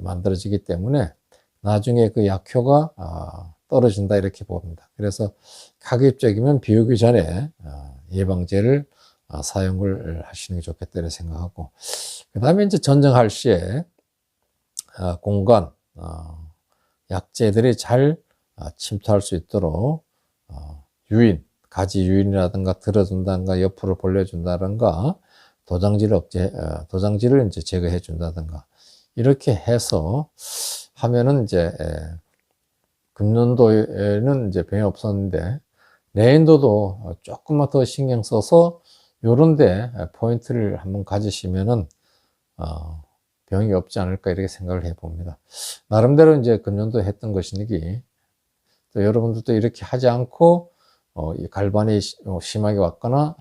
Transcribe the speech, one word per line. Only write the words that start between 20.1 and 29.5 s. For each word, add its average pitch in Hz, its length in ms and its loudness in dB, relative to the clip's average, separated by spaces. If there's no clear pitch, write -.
어, 73 360 -16
유인, 107 320 4
가지 95 380 -2
유인이라든가 95 720 0
들어준다든가 92 800 -2
옆으로 95 380 -2
벌려준다든가 92 1160 -2
도장지를 104 520 0
억제-, 90 400 -4
어, 80 320 -8
도장지를 104 580 0
이제 85 140 -8
제거해 87 400 -4
준다든가 80 680 -10
이렇게 135 400 2